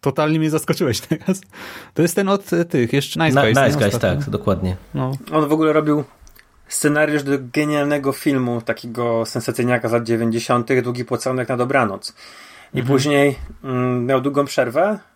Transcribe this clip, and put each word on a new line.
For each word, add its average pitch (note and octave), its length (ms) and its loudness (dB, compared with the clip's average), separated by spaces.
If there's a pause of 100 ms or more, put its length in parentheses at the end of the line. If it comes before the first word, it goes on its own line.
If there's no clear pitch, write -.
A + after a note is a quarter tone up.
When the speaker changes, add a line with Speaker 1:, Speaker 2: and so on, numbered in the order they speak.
Speaker 1:
totalnie D3+ 380 0
mnie D#3 120 0
zaskoczyłeś D#3 520 0
<laughs> - 60 -20
teraz. F#3 320 -2 (540)
To D3+ 80 0
jest E3+ 140 0
ten G3 120 0
od, G3 240 -2
e, E3+ 120 2
tych, C3 280 0
jeszcze C#3 320 -2
Nice C#3+ 100 4
Speaker 2:
Na-, C#3 80 4
Speaker 1:
Guys, A2 140 4
nie? C#3 80 6
Speaker 2:
Nice D3 140 2
Guys, G#2+ 160 2
Speaker 1:
Ostatnio. G#2+ 260 0
Speaker 2:
tak, - 100 -6
dokładnie. F#2+ 460 -2 (180)
Speaker 1:
No. C3 180 -4 (200)
Speaker 3:
On D#3 160 2
w D3+ 40 2
ogóle D#3 200 2
robił D3+ 320 2 (640)
scenariusz D3+ 540 0
do C#3 100 -2 (200)
genialnego D3 600 0
filmu, B2+ 480 0
takiego A#2 680 -2
sensacyjniaka A#2+ 640 -2
z A2 40 0
lat A#2 120 0
dziewięćdziesiątych, A#2 760 0
Długi B2 220 -4
pocałunek B2+ 440 -4
na B2+ 80 -2
dobranoc. B2 580 -2 (600)
I C3 40 0
Speaker 1:
Mhm. A#2 80 -2
Speaker 3:
później, C#3 480 4 (300)
mm, B2 420 -2
miał C3 140 2
długą C#3 240 0
przerwę D3 540 0 (160)